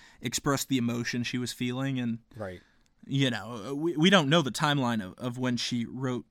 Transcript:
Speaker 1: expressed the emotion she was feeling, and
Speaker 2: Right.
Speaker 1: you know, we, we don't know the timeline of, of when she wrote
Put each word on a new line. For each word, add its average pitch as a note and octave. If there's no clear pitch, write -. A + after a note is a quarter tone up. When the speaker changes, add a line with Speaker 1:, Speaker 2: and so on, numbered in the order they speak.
Speaker 1:
expressed -
the C3+
emotion A#2+
she B2+
was B2
feeling, B2+
and A#2
Speaker 2:
Right. F#2+
Speaker 1:
you C3+
know, A2+
we, E3
we D#3
don't F3
know E3+
the C3
timeline B2
of, F#2
of B2
when B2+
she A#2
wrote B2+